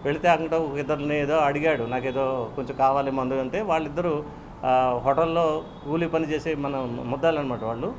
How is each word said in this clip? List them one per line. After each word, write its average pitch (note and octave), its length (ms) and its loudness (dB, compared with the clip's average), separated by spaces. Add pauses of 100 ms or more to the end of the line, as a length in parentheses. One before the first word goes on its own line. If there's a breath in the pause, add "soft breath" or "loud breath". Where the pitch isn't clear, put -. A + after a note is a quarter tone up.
వెళితే D3+ 240 2
అక్కడ D#3+ 260 4
ఒక D3+ 220 0
ఇద్దరిని D3 420 0
ఏదో D3 180 2
అడిగాడు, D3 460 2
"నాకేదో B2+ 720 -2
కొంచెం C#3 200 -6
కావాలి C3+ 340 4
మందు" C3 240 -2
అంటే, C3 260 -2
వాళ్ళిద్దరూ, D#3+ 640 0 (400 loud breath)
ఆ, B2+ 400 4
హోటల్లో D#3+ 580 2 (220)
కూలీ E3 240 0
పని D#3+ 160 0
చేసే D#3 300 -2
మన C#3+ 220 -4 (280)
ముద్దాలన్నమాట C3 600 0
వాళ్ళు. A#2+ 340 -4